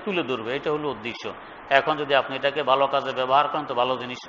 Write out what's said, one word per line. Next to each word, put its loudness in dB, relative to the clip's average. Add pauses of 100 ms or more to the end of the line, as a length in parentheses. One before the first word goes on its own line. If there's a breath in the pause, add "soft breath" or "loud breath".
তুলে -2
ধরবে, -4
এটা -4
হলো -2
উদ্দেশ্য। -8 (360 loud breath)
এখন 4
যদি 2
আপনি 2
এটাকে 0
ভালো 4
কাজে 0
ব্যবহার 4
করেন -2
তো -6
ভালো 2
জিনিস -8 (120)